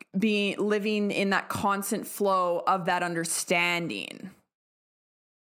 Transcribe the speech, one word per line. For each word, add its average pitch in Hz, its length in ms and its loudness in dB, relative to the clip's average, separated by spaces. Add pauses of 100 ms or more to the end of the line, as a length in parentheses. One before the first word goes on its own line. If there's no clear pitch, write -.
(180)
being, 202 400 2
living 208 520 0
in 196 200 0
that 190 180 0
constant 202 580 -2
flow 185 600 0
of 185 200 2
that 180 160 2
understanding. 170 1300 -2 (1300)